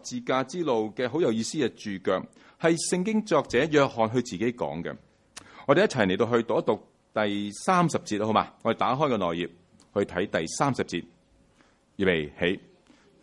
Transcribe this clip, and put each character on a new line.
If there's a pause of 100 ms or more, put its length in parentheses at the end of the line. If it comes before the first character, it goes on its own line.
字
架
之
路
嘅
好
有
意
思
嘅
注
腳， (340)
係 (140)
聖
經
作
者
約
翰
佢
自
己
講
嘅。 (720)
我
哋
一
齊
嚟
到
去
讀
一
讀 (320)
第
三
十
節
啦，
好
嘛？ (120)
我
哋
打
開
個
內
頁 (440)
去
睇
第 (100)
三
十
節。 (920)
預
備
起。 (640)